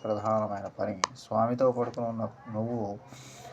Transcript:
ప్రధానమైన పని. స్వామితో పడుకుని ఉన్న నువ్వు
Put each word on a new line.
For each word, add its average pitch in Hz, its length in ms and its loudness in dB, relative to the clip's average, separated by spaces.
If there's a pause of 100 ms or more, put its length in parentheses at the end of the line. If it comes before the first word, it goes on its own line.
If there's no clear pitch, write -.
ప్రధానమైన 104 600 2
పని. 98 360 -4 (160)
స్వామితో 120 540 4
పడుకుని 120 340 -2
ఉన్న 113 220 -2 (240)
నువ్వు 110 460 -2 (540)